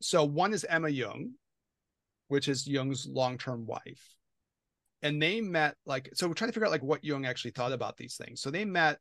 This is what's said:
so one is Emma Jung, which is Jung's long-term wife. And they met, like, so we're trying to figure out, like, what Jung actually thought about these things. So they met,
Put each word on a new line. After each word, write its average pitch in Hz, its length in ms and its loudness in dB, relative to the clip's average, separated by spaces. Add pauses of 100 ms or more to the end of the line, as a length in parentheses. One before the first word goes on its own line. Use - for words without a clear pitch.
so 160 240 4
one 165 280 2
is 190 120 0
Emma 160 260 2
Jung, 127 420 -2 (960)
which 139 200 2
is 135 180 -2
Jung's 135 400 -2
long-term 127 600 -2
wife. - 480 -10 (840)
And 147 220 0
they 196 180 4
met, 160 360 2 (100)
like, 135 280 -4
so 180 140 0
we're 165 60 0
trying 226 160 -2
to - 20 -2
figure 220 140 0
out, 165 60 2
like, 156 100 0
what 143 220 0
Jung 139 200 -2
actually 123 280 -4
thought 127 200 -2
about 117 240 -4
these 123 200 -12
things. - 260 -12
So 135 80 -4
they 185 140 -2
met, 170 360 4